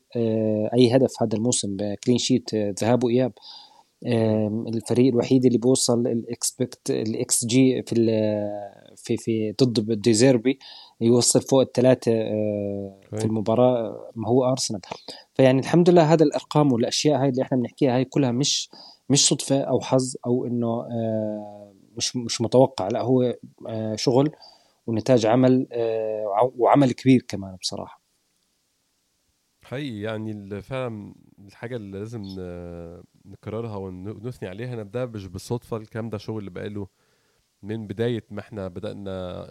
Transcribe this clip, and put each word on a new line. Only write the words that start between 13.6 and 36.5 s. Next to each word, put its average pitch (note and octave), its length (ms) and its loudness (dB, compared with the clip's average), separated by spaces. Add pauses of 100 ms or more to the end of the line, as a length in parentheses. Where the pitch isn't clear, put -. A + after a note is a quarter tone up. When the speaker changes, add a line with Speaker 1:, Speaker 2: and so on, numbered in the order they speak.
Speaker 1:
ما A2 140 -6
هو B2+ 160 2
أرسنال. B2 360 -2 (540)
فيعني C3 260 6
الحمد E3 300 4
لله، E3 220 6
هذا D#3+ 120 6
الأرقام D3 480 2
والأشياء B2 500 0
هاي C#3 60 2
اللي B2+ 140 0
إحنا C3 160 -2
بنحكيها A#2+ 380 0
هاي C3 80 2
كلها C3 280 0
مش، - 380 -2 (380)
مش C#3 200 4
صدفة C#3 320 0
أو B2+ 200 0
حظ C3 340 0 (120)
أو B2 200 0
إنه، A#2 360 -2
آه، G#2+ 920 -6 (240)
مش، - 200 -6
مش A#2 240 -6
متوقع. A#2 480 0
لا، B2 140 -4
هو، B2 340 0 (320)
آه، A2 280 -6
شغل C3+ 340 2 (560)
ونتاج A2+ 400 2
عمل، B2+ 460 4
آه، A2 540 -2
وع-، G#2+ 320 0
وعمل A#2+ 340 6
كبير B2+ 360 4
كمان F#2+ 280 -10
بصراحة. - 440 -12 (1600)
Speaker 2:
حقيقي، B2 360 -10
يعني A2 300 -6
ال-، G2+ 320 -10
فعلًا A2+ 520 -10 (240)
الحاجة A#2 380 -12
اللي G2 220 -10
لازم A2+ 240 -10
ن-، F2 800 -12 (220)
نكررها G#2+ 520 -10
ون-، F#2+ 320 -10
ونثني A2 400 -12
عليها، A2+ 340 -10
إن G2+ 80 -14
ده B2 160 -6
مش G#2+ 200 -12
بالصدفة. G#2 500 -8
الكلام A2 340 -10
ده G#2+ 80 -8
شغل A2 200 -10
اللي G2 120 -10